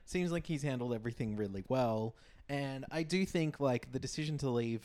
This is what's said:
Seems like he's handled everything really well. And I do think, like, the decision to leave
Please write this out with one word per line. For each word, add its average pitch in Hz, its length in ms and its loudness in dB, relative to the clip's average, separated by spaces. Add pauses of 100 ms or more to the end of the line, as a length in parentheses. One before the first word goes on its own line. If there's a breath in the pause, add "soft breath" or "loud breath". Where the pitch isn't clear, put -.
Seems 180 260 0
like 170 140 -2
he's 147 180 -2
handled 123 300 0
everything 113 420 -2
really 98 320 -2
well. 113 480 2 (320 loud breath)
And 135 440 -4
I 165 120 0
do 185 220 2
think, 160 340 0
like, 127 320 2
the 131 80 -2
decision 151 380 -2
to 135 120 0
leave 117 360 2